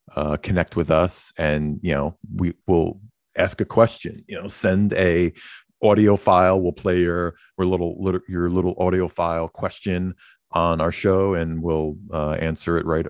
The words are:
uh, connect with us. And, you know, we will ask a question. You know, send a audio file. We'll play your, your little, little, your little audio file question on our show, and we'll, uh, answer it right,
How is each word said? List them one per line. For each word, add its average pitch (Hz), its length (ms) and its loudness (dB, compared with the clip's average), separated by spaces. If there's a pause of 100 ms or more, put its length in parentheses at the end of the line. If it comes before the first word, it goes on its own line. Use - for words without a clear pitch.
(160)
uh, 76 220 -2
connect - 380 -2
with 80 160 0
us. 85 460 0
And, 76 440 -2
you 87 120 -2
know, 71 240 -4 (180)
we 90 180 -2 (120)
will 85 340 2 (380)
ask 92 240 -2
a 101 40 0
question. - 640 0
You 87 140 -10
know, 101 60 -12
send 101 460 0
a 87 400 2 (500)
audio 104 320 6
file. 92 440 4
We'll 87 120 0
play 90 300 -2
your, 87 340 -2 (220)
your 92 100 0
little, 87 360 -2
little, 92 240 -2
your 87 220 -2
little 90 300 0
audio 90 280 2
file 82 400 -2
question 92 680 -6 (360)
on 85 300 2
our 82 100 0
show, 98 440 2
and 82 260 -4
we'll, 78 360 -2 (140)
uh, 76 200 -2
answer 80 460 -2
it - 80 -2
right, 80 240 -2